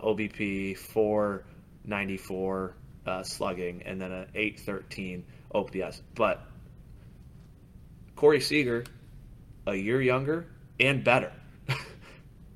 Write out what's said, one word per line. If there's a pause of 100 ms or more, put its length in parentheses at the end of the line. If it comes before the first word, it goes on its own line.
O
B
P,
four (400)
ninety-four, (320)
uh,
slugging,
and
then
a
eight
thirteen (280)
O
P
S. (120)
But (1700)
Corey
Seager, (840)
a
year
younger (340)
and
better. (360)
<laughs> (800)